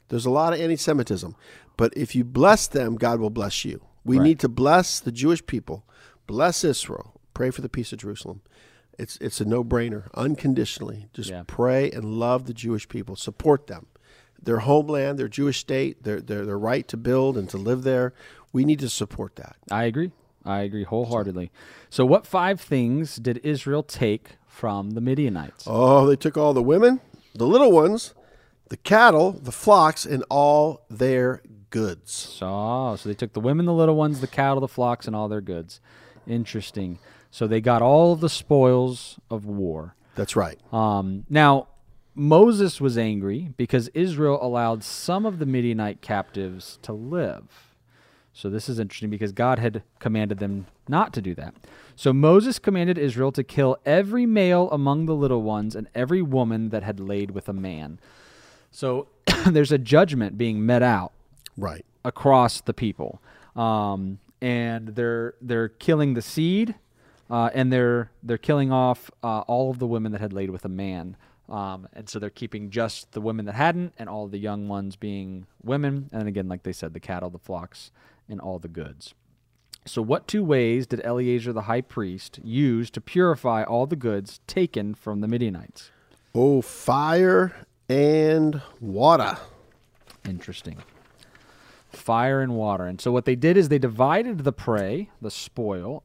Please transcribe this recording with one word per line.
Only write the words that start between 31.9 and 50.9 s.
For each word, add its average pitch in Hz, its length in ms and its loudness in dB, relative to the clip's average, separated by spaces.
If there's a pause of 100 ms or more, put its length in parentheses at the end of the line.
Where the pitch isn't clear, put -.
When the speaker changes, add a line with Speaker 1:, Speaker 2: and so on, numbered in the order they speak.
Speaker 2:
So, 107 840 -4
so - 120 -10
they 104 60 -4
took 110 180 -8
the 107 80 -6
women, 147 260 0
the 175 60 2
little 160 240 4
ones, 151 240 0
the 131 80 -2
cattle, 139 320 0
the 131 80 -4
flocks, 120 400 -2
and 110 80 -6
all 107 120 -4
their 104 120 -6
goods. 87 400 -10 (480)
Interesting. 107 720 -6 (320)
So - 180 -4
they 110 140 2
got 117 200 4
all 160 320 6
the 160 140 0
spoils 127 880 2 (120)
of 104 160 -6
war. 90 500 -6 (180)
Speaker 1:
That's 98 220 -4
right. 85 240 0 (120)
Speaker 2:
Um, 101 560 0
now, 147 400 6 (460)
Moses 185 640 6
was 131 160 0
angry 110 600 -2
because 120 320 0
Israel 151 520 0
allowed 117 440 -2
some 196 420 -4
of 190 140 -4
the 151 60 -2
Midianite 117 540 -2
captives 95 800 -8
to 120 100 -10
live. 110 800 -8 (600)
So - 180 -10
this 107 180 -6
is 120 100 -6
interesting 107 320 -6
because 104 220 -4
God 123 260 0
had 110 240 -2 (180)
commanded 107 380 -2
them 98 280 -6 (220)
not 160 260 0